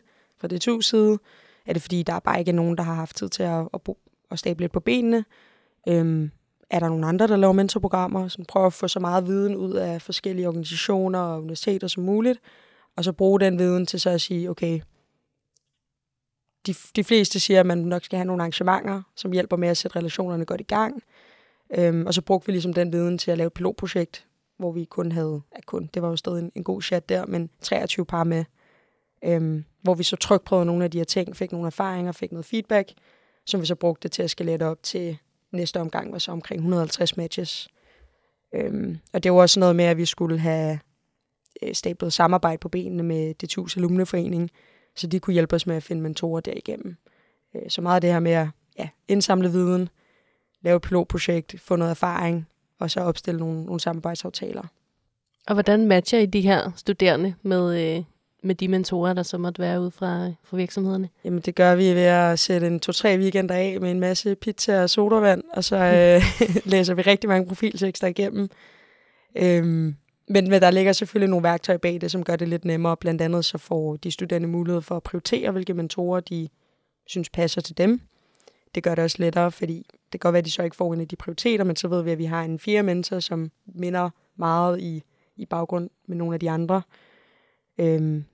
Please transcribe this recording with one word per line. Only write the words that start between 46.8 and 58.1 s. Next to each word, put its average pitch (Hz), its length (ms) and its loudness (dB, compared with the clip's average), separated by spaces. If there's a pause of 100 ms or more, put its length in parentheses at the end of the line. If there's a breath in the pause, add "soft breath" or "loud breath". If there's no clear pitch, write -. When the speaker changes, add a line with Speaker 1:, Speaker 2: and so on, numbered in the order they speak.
Speaker 1:
Øh, - 140 -10
så - 120 -4
meget 175 140 2
af 180 60 4
det 175 120 2
her 170 60 2
med 170 120 2
at, 160 160 2 (320)
ja, 151 100 -8 (180)
indsamle 190 440 2
viden, 180 380 0 (720)
lave 175 140 2
et 170 60 2
pilotprojekt, 170 760 -2
få - 160 -2
noget 170 160 2
erfaring, 170 560 -2 (320)
og 170 120 -4
så - 80 -2
opstille 170 400 -2
nogle, 160 260 -4
nogle 175 140 -6
samarbejdsaftaler. 170 840 -8 (840)
Speaker 2:
Og 208 60 2
hvordan 208 340 4
matcher 196 320 4
I 214 60 6
de 196 160 0
her 185 340 4
studerende 185 640 2
med, 175 560 0
øh, 175 60 -6 (400)